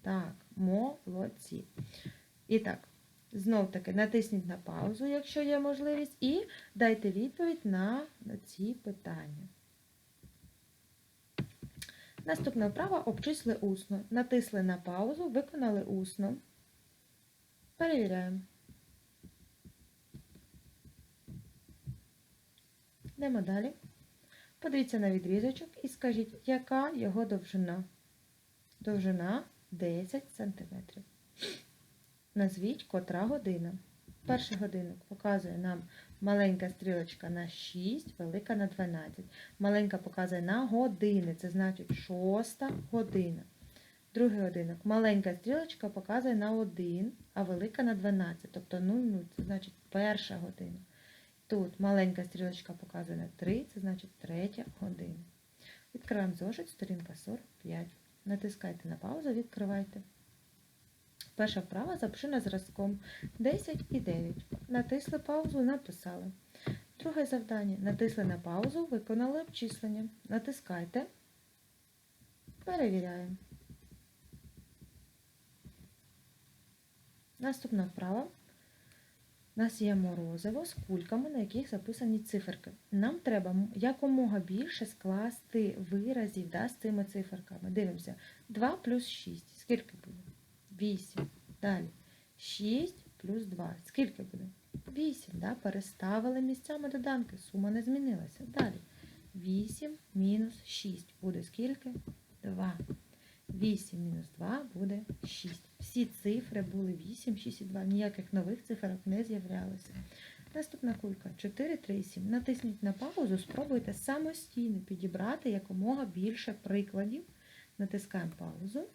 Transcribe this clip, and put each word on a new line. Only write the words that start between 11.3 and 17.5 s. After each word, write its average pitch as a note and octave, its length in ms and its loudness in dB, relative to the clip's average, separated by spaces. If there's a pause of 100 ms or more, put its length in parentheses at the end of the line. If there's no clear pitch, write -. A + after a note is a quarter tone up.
Наступна C#4 440 2
вправа: F4 300 2
обчисли A3+ 560 0
усно. G3 460 0 (100)
Натисли A#3+ 520 4
на F#3 140 4
паузу, A3 520 -2
виконали B3 540 2
усно. G3 540 -2 (1400)